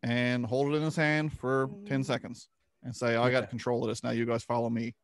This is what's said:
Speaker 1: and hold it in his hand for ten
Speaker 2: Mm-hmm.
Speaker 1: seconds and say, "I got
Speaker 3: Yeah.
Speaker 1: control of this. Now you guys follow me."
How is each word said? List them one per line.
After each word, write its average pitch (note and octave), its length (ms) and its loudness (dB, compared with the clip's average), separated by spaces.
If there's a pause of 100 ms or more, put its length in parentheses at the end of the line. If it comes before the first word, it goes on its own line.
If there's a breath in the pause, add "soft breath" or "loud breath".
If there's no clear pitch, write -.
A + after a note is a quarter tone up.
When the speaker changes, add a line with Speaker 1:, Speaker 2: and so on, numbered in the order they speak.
Speaker 1:
and B2 420 2
hold C3+ 300 2
it D3+ 40 2
in D3+ 40 2
his D#3 140 0
hand D3+ 420 2
for C3 320 0 (160)
ten C3+ 140 0
Speaker 2:
Mm-hmm. C3 120 -2
Speaker 1:
seconds - 360 -6 (340)
and A#2+ 140 -10
say, A#2 200 0
"I A#2+ 140 4
got B2 140 2
Speaker 3:
Yeah. - 20 -4
Speaker 1:
control A#2+ 380 -2
of A2+ 60 0
this. A2+ 140 -4
Now A#2+ 60 -4
you A#2 160 0
guys A#2 180 0
follow A#2 280 0
me." A#2 320 -4